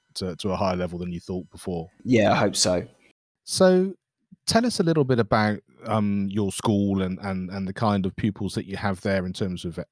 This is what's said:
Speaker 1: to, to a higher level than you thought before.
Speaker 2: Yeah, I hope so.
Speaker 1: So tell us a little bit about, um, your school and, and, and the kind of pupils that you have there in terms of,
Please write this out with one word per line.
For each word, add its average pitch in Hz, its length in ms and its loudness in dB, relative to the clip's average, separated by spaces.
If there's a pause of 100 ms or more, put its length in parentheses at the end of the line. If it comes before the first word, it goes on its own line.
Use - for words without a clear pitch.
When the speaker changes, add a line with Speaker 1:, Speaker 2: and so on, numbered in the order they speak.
(140)
Speaker 1:
to, 90 220 -8
to 98 160 -4
a 90 40 0
higher 92 200 0
level 87 240 -4
than 90 120 -6
you 87 80 -8
thought 92 300 -10
before. 87 400 -8 (140)
Speaker 2:
Yeah, 110 280 4
I 120 40 4
hope 101 200 0
so. 90 300 0 (600)
Speaker 1:
So 185 500 4 (500)
tell 226 180 2
us 247 160 0
a 196 40 4
little 160 220 4
bit 127 120 2
about, 107 420 2 (260)
um, 101 440 0
your 98 220 -2
school 101 520 2
and, 92 180 -4
and, 95 300 -4
and 95 160 -6
the 98 60 -6
kind 101 320 2
of 92 100 -4
pupils 101 400 -2
that 110 100 -4
you 95 100 -10
have 95 260 -4
there 98 240 0
in 92 60 -6
terms 90 320 -6
of, 85 160 -8 (120)